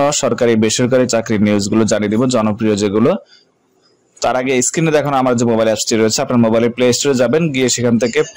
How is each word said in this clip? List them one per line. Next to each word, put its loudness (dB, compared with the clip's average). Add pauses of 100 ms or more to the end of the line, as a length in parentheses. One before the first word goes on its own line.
(120)
সরকারি 0
বেসরকারি 0
চাকরির -2
নিউজগুলো 0
জানিয়ে -2
দিব, 0
জনপ্রিয় 0
যেগুলো। 0 (1080)
তার -2
আগে -2
স্ক্রিনে -2
দেখানো 0
আমার 2
যে 0
মোবাইল 2
অ্যাপসটি -2
রয়েছে, 0
আপনার -2
মোবাইলে 2
Play -2
স্টোরে 0
যাবেন, 2
গিয়ে 0
সেখান 0
থেকে 0 (180)